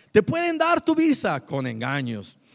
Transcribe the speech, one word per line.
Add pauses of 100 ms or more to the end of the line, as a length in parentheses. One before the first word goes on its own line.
(120)
te
pueden
dar
tu
visa
con
engaños, (160)